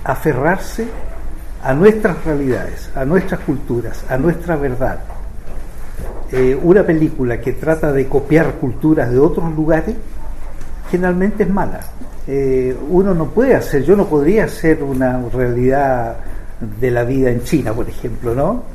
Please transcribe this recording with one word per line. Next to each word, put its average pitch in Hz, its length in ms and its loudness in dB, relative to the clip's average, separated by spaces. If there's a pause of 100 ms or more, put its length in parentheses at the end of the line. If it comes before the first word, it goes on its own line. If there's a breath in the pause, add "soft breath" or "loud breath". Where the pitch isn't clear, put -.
aferrarse 160 800 0 (760)
a 131 120 0
nuestras 208 500 4
realidades, 143 680 -2
a 135 100 -2
nuestras 180 360 0
culturas, 117 680 -4
a 131 100 0
nuestra 165 380 0
verdad. 127 440 -2 (1300)
Eh, 131 320 2
una 175 220 6
película 147 560 0
que 131 120 -2
trata 156 400 0
de 135 160 2
copiar 143 460 2
culturas 139 560 0
de 123 80 4
otros 165 360 2
lugares 160 420 0 (920)
generalmente 185 540 0
es 175 60 0
mala. 196 300 0 (460)
Eh, 131 500 0 (120)
uno 185 260 4
no 160 120 0
puede 247 300 2
hacer, 135 260 0
yo 196 140 6
no 190 100 2
podría 156 380 4
hacer 151 380 2
una 131 380 0 (120)
realidad 123 840 2 (640 loud breath)
de 123 120 2
la 120 100 2
vida 131 280 2
en 117 120 0
China, 113 300 0
por 113 160 -2
ejemplo, 117 460 -4
¿no? 190 280 0 (120)